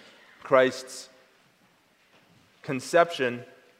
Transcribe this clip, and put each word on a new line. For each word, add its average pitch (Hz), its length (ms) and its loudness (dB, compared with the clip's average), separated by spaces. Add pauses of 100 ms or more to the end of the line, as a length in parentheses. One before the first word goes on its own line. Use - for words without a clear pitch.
(440)
Christ's - 640 2 (1500)
conception 131 840 -2 (360)